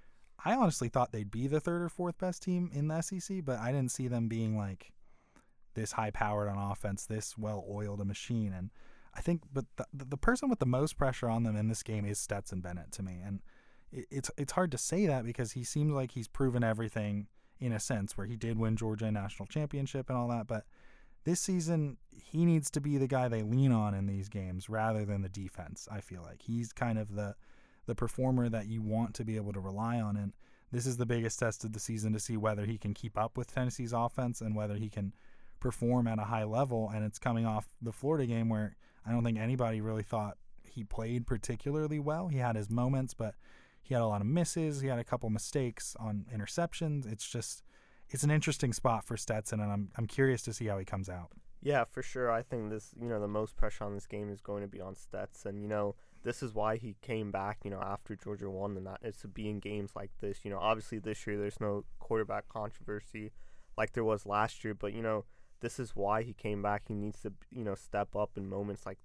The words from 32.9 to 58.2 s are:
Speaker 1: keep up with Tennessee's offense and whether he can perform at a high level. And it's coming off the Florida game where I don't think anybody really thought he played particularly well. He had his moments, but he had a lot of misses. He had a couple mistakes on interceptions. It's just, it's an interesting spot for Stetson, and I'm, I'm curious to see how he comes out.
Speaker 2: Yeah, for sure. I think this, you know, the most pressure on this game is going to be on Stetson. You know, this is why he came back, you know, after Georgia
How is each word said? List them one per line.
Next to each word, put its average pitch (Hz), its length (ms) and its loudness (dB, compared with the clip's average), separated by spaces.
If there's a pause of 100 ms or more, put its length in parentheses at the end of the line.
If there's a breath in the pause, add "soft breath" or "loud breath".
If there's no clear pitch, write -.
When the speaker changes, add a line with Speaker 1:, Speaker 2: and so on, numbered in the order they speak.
Speaker 1:
keep - 240 -6
up 110 200 0
with 123 160 -4
Tennessee's 123 380 0
offense 120 480 0
and 110 160 0
whether 104 200 0
he 107 140 -2
can 101 240 -2 (460 soft breath)
perform 120 480 4
at 110 120 2
a 107 40 0
high 107 220 2
level. 113 480 2
And 107 100 0
it's 107 160 -2
coming 113 260 2
off 107 220 0 (140)
the 117 100 -4
Florida 143 340 2
game 113 220 2
where 110 300 2 (280 soft breath)
I 110 60 -2
don't 120 140 4
think 113 120 2
anybody 113 440 2
really 110 220 0
thought 104 340 -2 (260)
he - 220 -10
played 117 420 -2
particularly 147 720 0
well. 156 300 0
He 143 80 2
had 120 180 2
his 104 140 -2
moments, 127 440 2
but - 220 -2 (460 loud breath)
he - 120 -4
had 120 100 6
a 113 40 6
lot 101 140 4
of 101 60 4
misses. 156 520 2
He 135 80 0
had 123 120 2
a 113 40 -2
couple 120 260 0
mistakes 117 720 0
on 107 340 -2
interceptions. 147 720 -2
It's 107 240 -6
just, - 340 -6 (460 soft breath)
it's 135 140 0
an 147 80 6
interesting 147 400 4
spot 113 320 2
for 117 140 -4
Stetson, 107 420 -2
and 104 100 0
I'm, 101 280 -2
I'm 113 100 0
curious 131 360 4
to 113 100 -4
see 117 120 -6
how 101 120 0
he 95 80 -4
comes 95 240 -4
out. 87 220 -8 (300)
Speaker 2:
Yeah, 139 220 4
for - 180 -4
sure. 123 300 0
I 113 100 4
think 113 280 -4
this, 107 280 -6
you 120 120 -4
know, 113 100 0
the 104 80 0
most 107 300 -2
pressure - 260 4
on 101 120 -4
this 101 100 -8
game 104 240 -6
is 98 100 -8
going 101 220 -6
to 101 60 -4
be 98 120 -12
on 92 160 -8
Stetson. - 600 -8
You 104 100 -6
know, 104 280 0 (280 soft breath)
this 120 180 -4
is 120 120 -4
why 110 240 2
he 110 240 -8
came 110 300 -4
back, 98 340 -2
you 101 60 -4
know, 95 100 -4
after 98 340 -6
Georgia 101 340 -6